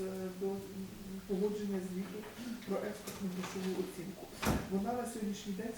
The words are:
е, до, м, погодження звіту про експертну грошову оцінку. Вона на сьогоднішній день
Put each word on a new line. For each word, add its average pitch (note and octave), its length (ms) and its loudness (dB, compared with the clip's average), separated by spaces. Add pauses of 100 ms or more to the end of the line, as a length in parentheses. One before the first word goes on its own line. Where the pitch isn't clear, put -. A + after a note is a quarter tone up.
е, F#3+ 100 0 (300)
до, G3 100 4
м, G3 100 0 (680)
погодження G3+ 500 4 (100)
звіту F#3+ 300 -2 (480)
про G3 100 4 (120)
експертну - 460 -4
грошову F#3 360 0 (120)
оцінку. F3+ 420 -4 (480)
Вона G#3 280 4
на A#3 100 2
сьогоднішній G3+ 500 0
день A#3+ 180 0